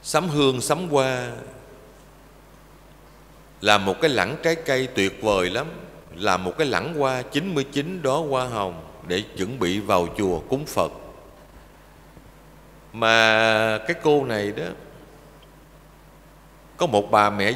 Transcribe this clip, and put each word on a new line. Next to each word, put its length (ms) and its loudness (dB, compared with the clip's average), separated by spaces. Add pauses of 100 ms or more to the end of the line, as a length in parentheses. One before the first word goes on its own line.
sắm 260 0
hương, 320 2
sắm 280 -2
hoa, 420 0 (2250)
làm 240 4
một 160 0
cái 80 4
lẵng 340 0
trái 120 2
cây 320 -2
tuyệt 340 -2
vời 280 2
lắm, 180 -4 (480)
làm 280 0
một 140 -4
cái 100 0
lẵng 260 -2
hoa 280 -2
chín 340 -4
mươi 160 -2
chín 300 -6
đóa 160 0
hoa 280 -2
hồng 380 -6 (240)
để 160 -2 (140)
chuẩn 220 -6
bị 200 0
vào 280 0 (100)
chùa 220 0
cúng 260 -6
Phật. 260 -2 (2000)
Mà 920 4
cái 160 -2
cô 220 4
này 260 -2
đó, 140 -6 (2000)
có 100 0
một 240 2
bà 180 6
mẹ 260 0